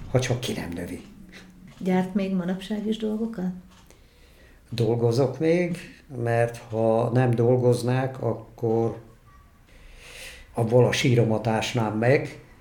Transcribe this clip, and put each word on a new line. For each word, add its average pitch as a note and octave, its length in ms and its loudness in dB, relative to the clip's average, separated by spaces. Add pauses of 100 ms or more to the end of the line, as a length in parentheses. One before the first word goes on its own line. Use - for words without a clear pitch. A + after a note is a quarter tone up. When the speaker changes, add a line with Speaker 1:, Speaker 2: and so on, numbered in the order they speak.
(120)
Speaker 1:
ha B2 80 2
csak A#2+ 200 -2
ki - 140 -6
nem - 220 -8
növi. F2 260 -10 (760)
Speaker 2:
Gyárt F#3 340 0
még F#3+ 220 -2
manapság F#3 520 -4
is A3 100 -2
dolgokat? G#3+ 540 -4 (1160)
Speaker 1:
Dolgozok A#2 680 0
még, E3+ 380 0 (460)
mert A#2 340 0
ha A2+ 560 0
nem B2+ 180 4
dolgoznák, B2 920 2
akkor A2+ 760 -2 (1600)
avval A#2+ 320 4
a G#2+ 60 4
síromat A2+ 560 2
ásnám A2 500 0
meg, B2 420 2 (220)